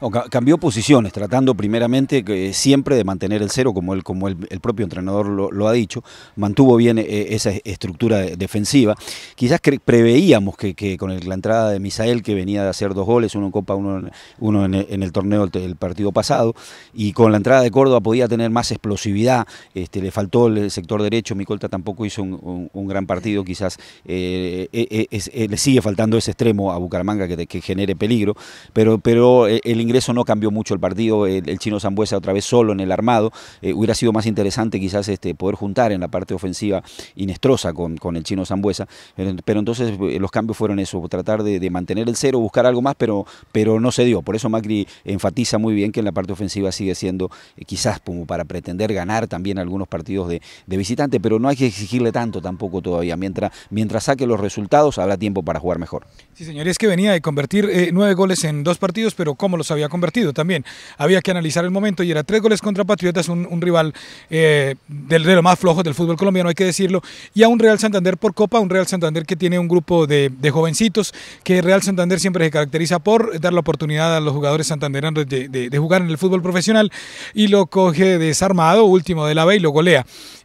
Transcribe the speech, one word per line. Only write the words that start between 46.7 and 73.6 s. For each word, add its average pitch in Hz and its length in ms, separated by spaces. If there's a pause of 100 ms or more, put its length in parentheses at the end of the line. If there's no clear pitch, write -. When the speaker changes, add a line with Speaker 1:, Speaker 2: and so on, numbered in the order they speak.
Speaker 1:
sigue 95 240
siendo, 92 340 (260)
eh, - 100
quizás 101 340
como 87 260
para 85 200
pretender 90 500
ganar 104 320
también 95 320
algunos 92 280
partidos 90 400
de, 85 140 (240)
de 95 120
visitante, 120 420
pero 107 180
no 123 120
hay 143 60
que 127 120
exigirle 113 440
tanto 110 300
tampoco 92 400
todavía, 87 340
mientras, 92 360 (180)
mientras 107 360
saque 135 200
los 117 140
resultados 110 580
habrá 98 200
tiempo 98 260
para 78 160
jugar 85 180
mejor. 78 300 (260)
Speaker 2:
Sí, 170 120
señor, 156 240
es 180 80
que 220 100
venía 196 240
de 180 80
convertir, 156 500
eh, 180 220
nueve 196 220
goles 185 320
en 147 180
dos 170 140
partidos, 202 360
pero 151 220
¿cómo 185 220
los 156 120
había 151 200
convertido? 175 420
También 156 320 (340)
había 180 240
que - 80
analizar 170 360
el 180 60
momento 196 320
y 175 80
era 151 120
tres 208 180
goles 214 200
contra 202 240
Patriotas, 180 420
un, 175 180
un 170 140
rival, 165 340 (360)
eh, 151 460 (120)
del, 147 360
de 175 120
lo 170 80
más 180 160
flojo 175 240
del 160 100
fútbol 170 220
colombiano, 185 320
hay 170 80
que 196 80
decirlo, 185 380 (320)
y 214 100
a 226 60
un 240 100
Real 220 180
Santander 196 400
por 208 160
Copa, 214 260
un 196 100
Real 180 180
Santander 165 380
que 190 100
tiene 175 240
un 175 80
grupo 170 400
de, 139 280
de 135 160
jovencitos, 165 600 (300)
que 180 180
Real 190 200
Santander 185 380
siempre 175 260
se 156 60
caracteriza 156 480
por 214 400
dar 170 120
la 175 80
oportunidad 156 560